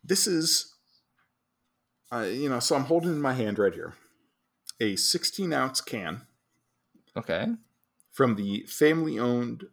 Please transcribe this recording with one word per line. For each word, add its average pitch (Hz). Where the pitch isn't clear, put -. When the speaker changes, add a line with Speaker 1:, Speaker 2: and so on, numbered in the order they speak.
Speaker 1:
This 190
is, 170
uh, 113
you 139
know, 123
so 151
I'm 135
holding 165
in 151
my 135
hand 107
right 101
here -
a 104
sixteen 175
ounce 131
can. 98
Speaker 2:
Okay. 95
Speaker 1:
From 120
the 101
family-owned 123